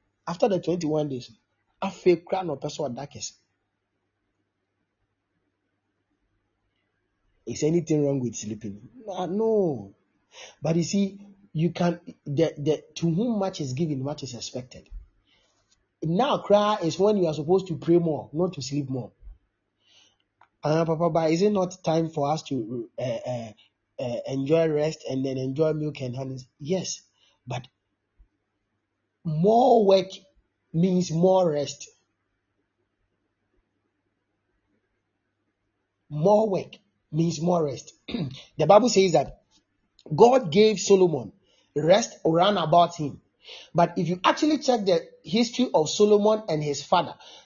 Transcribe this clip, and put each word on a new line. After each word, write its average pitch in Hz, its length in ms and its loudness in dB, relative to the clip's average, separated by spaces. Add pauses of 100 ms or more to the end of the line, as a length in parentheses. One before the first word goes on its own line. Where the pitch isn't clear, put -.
(260)
after 170 220 -2
the 185 120 -2
twenty-one 151 480 -4
days, 127 220 -12 (500)
Afei 185 440 0
kra 185 200 -6
na 160 100 -4
ɔpɛ 147 140 -8
sɛ - 200 -10
ɔda 123 240 -10
kɛse. - 200 -14 (4000)
Is 117 160 -8
anything 156 420 0
wrong 139 160 -2
with 117 160 -4
sleeping? 104 400 -12 (320)
Ah, 185 180 -6
no. 180 680 -2 (680)
But 160 160 0
you 170 60 2
see, 196 360 -2 (360)
you 165 160 0
can, 170 280 -2 (280)
the, 147 320 0
the, 147 260 -2 (120)
to 170 140 -2
whom 214 280 -2
much 190 240 -4
is 131 100 -6
given, 143 300 -4
much 147 200 -8
is 120 120 -12
expected. - 560 -14 (1120)
Now, 185 360 0
cry 208 440 2
is 160 160 -2
when 208 180 4
you 180 100 2
are 156 80 0
supposed 180 340 0
to 160 80 -6
pray 165 220 2
more, 151 360 -4
not 180 200 -2
to 139 80 -12
sleep 139 280 -6
more. 120 220 -8 (1500)
Ah, 156 220 2
Papa, 165 240 0
but 160 220 0
is 165 100 2
it 208 100 2
not 185 320 -4
time 165 280 0
for 143 200 -2
us 156 140 -4
to, 117 540 -8
uh, 131 40 -6
uh, 117 500 -6 (460)
uh, 120 280 -6
enjoy 139 420 0
rest 151 400 -2
and 131 160 -4
then 135 140 -4
enjoy 135 340 -2
milk 151 300 -6
and 120 120 -8
honey? 131 240 -10 (220)
Yes, 160 400 -6 (460)
but 123 200 -10 (1600)
more 214 600 4
work 196 240 4 (640)
means 180 380 2
more 180 400 4
rest. 147 380 -6 (4000)
More 202 380 4
work 175 280 -6 (360)
means 156 280 0
more 170 240 0
rest. 135 280 -10 (320)
<clears throat> - 340 -14
The 151 80 0
Bible 214 220 8
says 190 240 2
that 143 300 0 (720)
God 233 360 6
gave 208 280 6
Solomon 165 540 2 (420)
rest 170 500 2
round 175 340 2
about 165 380 4
him. 147 240 -8 (540)
But 170 220 2
if 180 120 -2
you 180 160 -4
actually 302 340 2
check 240 260 0
the 180 240 0 (160)
history 233 480 -2
of 156 160 2
Solomon 208 600 2
and 151 140 -2
his 143 200 -4
father, 170 320 -2 (320)